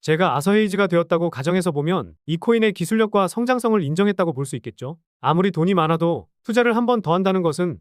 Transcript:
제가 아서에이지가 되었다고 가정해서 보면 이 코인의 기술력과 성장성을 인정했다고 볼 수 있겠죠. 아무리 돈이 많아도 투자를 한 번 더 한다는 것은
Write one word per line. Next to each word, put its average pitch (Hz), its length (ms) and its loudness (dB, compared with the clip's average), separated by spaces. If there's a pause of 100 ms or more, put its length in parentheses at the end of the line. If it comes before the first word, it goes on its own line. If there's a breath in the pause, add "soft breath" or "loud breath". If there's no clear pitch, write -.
제가 156 340 2
아서에이지가 196 520 2
되었다고 170 420 0
가정해서 170 420 -2
보면 147 440 -2 (100)
이 160 120 -4
코인의 220 360 2
기술력과 208 540 0
성장성을 233 540 0
인정했다고 180 520 0
볼 135 120 -6
수 143 120 -10
있겠죠. 123 400 -12 (240)
아무리 170 300 2
돈이 170 220 0
많아도 165 540 0 (160)
투자를 240 320 0
한 240 100 0
번 233 160 0
더 165 120 0
한다는 190 280 0
것은 165 400 -2